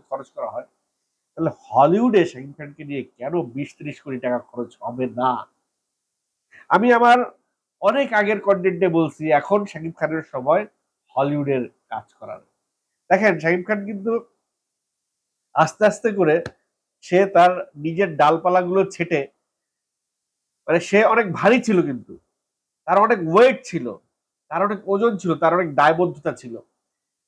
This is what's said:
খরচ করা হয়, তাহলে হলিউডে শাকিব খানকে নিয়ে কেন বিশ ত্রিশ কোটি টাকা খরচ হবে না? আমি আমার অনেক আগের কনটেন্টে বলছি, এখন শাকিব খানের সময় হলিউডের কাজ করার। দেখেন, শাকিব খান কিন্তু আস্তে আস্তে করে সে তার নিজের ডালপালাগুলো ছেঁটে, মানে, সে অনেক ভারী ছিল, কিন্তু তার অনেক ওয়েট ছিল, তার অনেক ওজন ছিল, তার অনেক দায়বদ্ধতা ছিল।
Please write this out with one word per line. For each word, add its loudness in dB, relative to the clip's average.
খরচ -12
করা -10
হয়, -12
তাহলে -2
হলিউডে 4
শাকিব -14
খানকে -18
নিয়ে -8
কেন -8
বিশ -10
ত্রিশ -14
কোটি -10
টাকা -4
খরচ -14
হবে -8
না? -4
আমি 4
আমার 4
অনেক 0
আগের 0
কনটেন্টে 0
বলছি, -2
এখন 0
শাকিব -12
খানের -4
সময় -2
হলিউডের -2
কাজ -14
করার। -16
দেখেন, 2
শাকিব -2
খান -6
কিন্তু -6
আস্তে 0
আস্তে 0
করে 2
সে 2
তার 2
নিজের -4
ডালপালাগুলো 2
ছেঁটে, -4
মানে, 2
সে 2
অনেক 2
ভারী 2
ছিল, 2
কিন্তু -6
তার 2
অনেক 4
ওয়েট 4
ছিল, -8
তার -2
অনেক -4
ওজন 0
ছিল, -2
তার 2
অনেক -2
দায়বদ্ধতা 2
ছিল। -12